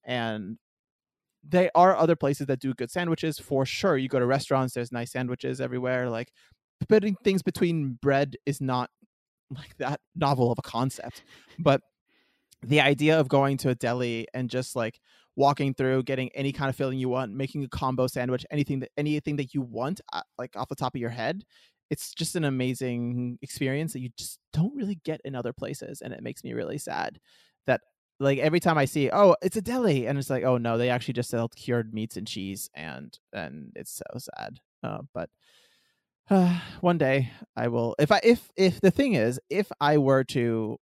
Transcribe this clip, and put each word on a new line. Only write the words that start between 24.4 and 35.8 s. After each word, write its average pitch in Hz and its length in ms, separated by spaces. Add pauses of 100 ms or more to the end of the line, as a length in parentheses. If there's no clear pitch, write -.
don't 208 220
really 208 280
get 156 200
in 139 120
other 120 180
places, - 480
and - 120
it - 100
makes 120 200
me 120 100
really 120 260
sad - 400 (480)
that, 127 140 (380)
like, 139 200
every 156 200
time 165 200
I 135 60
see, 139 260
"Oh, 202 320
it's 185 140
a 214 40
deli," 190 460
and 139 100
it's 135 120
like, 127 140
"Oh, 127 140
no, 117 200
they 120 120
actually 123 260
just 120 140
sell 117 200
cured 113 440
meats 107 240
and 95 100
cheese," 98 460
and, 71 440 (160)
and 76 420
it's - 160
so - 140 (120)
sad. - 420 (220)
Uh, 113 180 (140)
but, - 160 (520)